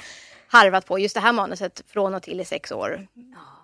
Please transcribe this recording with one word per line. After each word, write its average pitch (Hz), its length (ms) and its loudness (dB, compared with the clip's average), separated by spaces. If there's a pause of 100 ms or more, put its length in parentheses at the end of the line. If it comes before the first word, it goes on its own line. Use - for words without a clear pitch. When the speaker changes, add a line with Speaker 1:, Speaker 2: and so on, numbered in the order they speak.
(480)
Speaker 1:
harvat 190 380 6
på. 190 140 -4
Just 196 160 -4
det 214 60 -2
här 233 120 4
manuset 185 540 -6
från 196 260 -2
och 185 100 -8
till 170 160 -10
i 180 60 -10
sex - 260 -10
år. 180 420 -8
Speaker 2:
Ja. 247 240 -20 (260)